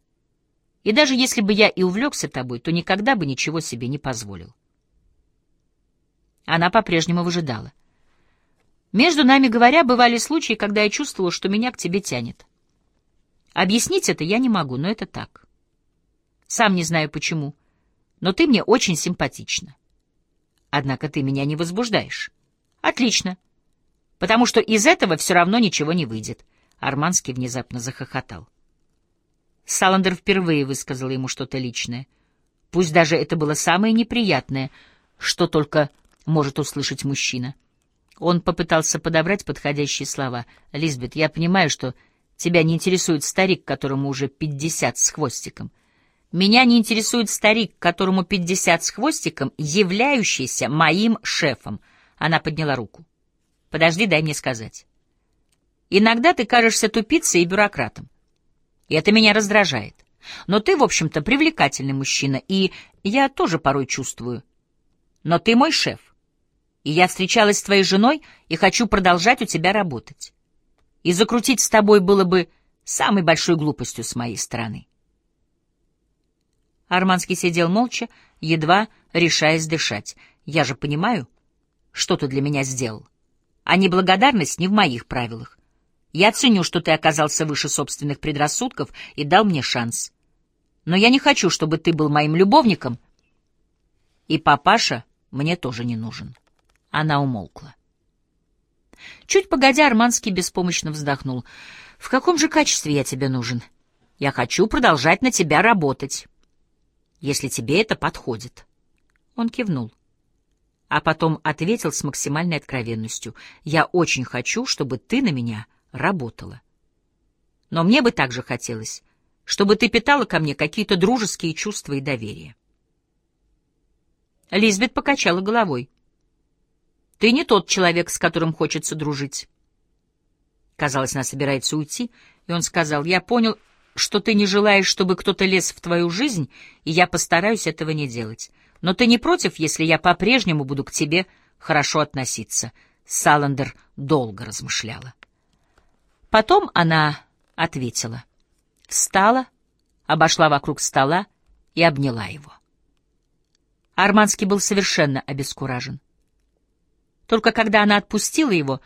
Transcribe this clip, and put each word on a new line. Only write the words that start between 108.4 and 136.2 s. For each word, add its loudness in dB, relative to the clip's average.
Он -4
кивнул, -4
а 0
потом 0
ответил -2
с -8
максимальной -4
откровенностью. -8
«Я 2
очень 0
хочу, -6
чтобы -6
ты -2
на 0
меня -6
работала. -6
Но 0
мне 4
бы 4
также -4
хотелось, -10
чтобы 2
ты 2
питала 2
ко -2
мне -2
какие-то -2
дружеские 0
чувства -8
и -4
доверие». -8
Лизбет 2
покачала 0
головой. -2
«Ты 4
не 2
тот 2
человек, 2
с -8
которым 0
хочется -4
дружить». -8
Казалось, -4
она -4
собирается -4
уйти, -8
и -12
он -2
сказал: -2
«Я 0
понял, 0
что -2
ты 0
не 4
желаешь, 4
чтобы 0
кто-то -2
лез 0
в -20
твою 0
жизнь, -2